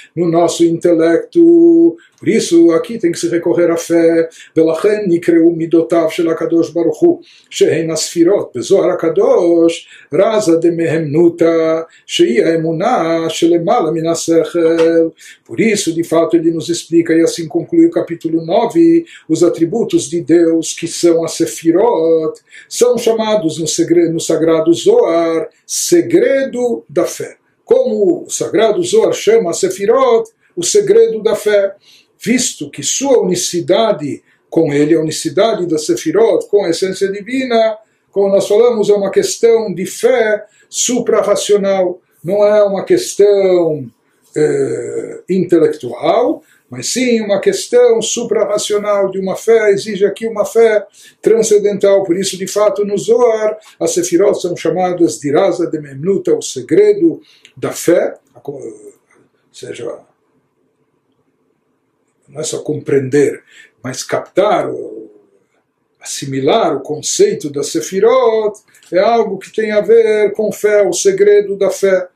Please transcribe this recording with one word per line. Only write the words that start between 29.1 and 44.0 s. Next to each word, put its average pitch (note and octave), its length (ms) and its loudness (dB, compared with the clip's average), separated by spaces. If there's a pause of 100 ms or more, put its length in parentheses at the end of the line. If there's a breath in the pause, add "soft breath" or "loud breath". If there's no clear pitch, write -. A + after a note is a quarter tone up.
chama G#3 380 0
a - 20 -6
Sefirot, A#3 760 0 (260)
o F3 80 -6
segredo A3 600 2
da G#3 120 0
fé, G3+ 400 0 (440 soft breath)
visto G#3+ 500 -4
que - 140 -14
sua C4 360 0
unicidade F3+ 1000 -2 (280)
com D#3+ 220 0
ele, D3+ 240 2
a D#3 40 2
unicidade D#3+ 680 -2
da D#3 120 -2
Sefirot, F3 720 0
com G3+ 160 2
a F3 60 -2
essência F#3+ 420 -4
divina, A3+ 640 -2 (340 soft breath)
como G3 180 0
nós G3 180 0
falamos, G#3+ 420 2
é G#3 40 4
uma G3 160 0
questão G#3+ 640 0
de E3+ 120 -6
fé A3 600 -2 (240 soft breath)
suprarracional, G3 1300 0 (240)
não G3+ 220 0
é G#3 180 4
uma G3 200 -2
questão F3+ 1040 2 (460)